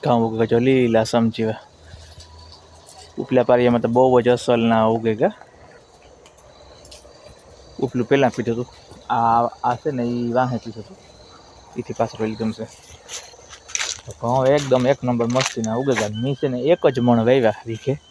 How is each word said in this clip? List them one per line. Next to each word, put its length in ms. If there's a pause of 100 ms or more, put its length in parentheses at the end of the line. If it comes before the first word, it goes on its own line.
ઘઉં 200
ઉગે 240
જો 120
લીલા 440
સમજીવા. 560 (1600)
ઉપલા 260
પારિયામાં 380
તો 60
બહુ 340
જ 80
અસલ 320
ના 240
ઉગે 300
ગયા. 220 (2500)
ઉપલું 280
પહેલાં 240
પીધું 240
હતું. 140 (400)
આ, 360 (180)
આ 120
છે 160
ને, 120
ઈ 300
વાહે 240
પીધું 260
હતું. 140 (800)
ઈથી 160
પાછળ 300
લીધું 300
છે. 120 (1400)
તો 60 (100)
ઘઉં 260
એકદમ 400
એક 160
નંબર 240
મસ્તીના 480
ઉગે 180
ગયા. 280
મી 140
છે 120
ને 120
એક 280
જ 120
મણ 180
વાવ્યા 480
વીઘે. 340 (120)